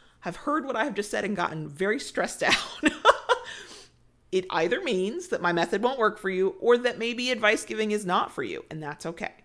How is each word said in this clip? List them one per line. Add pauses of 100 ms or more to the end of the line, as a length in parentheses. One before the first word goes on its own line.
(200)
have
heard
what
I
have
just
said
and
gotten
very
stressed
<laughs>
out. (1400)
It
either
means
that
my
method
won't
work
for
you
or
that
maybe
advice
giving
is
not
for
you,
and
that's
okay. (120)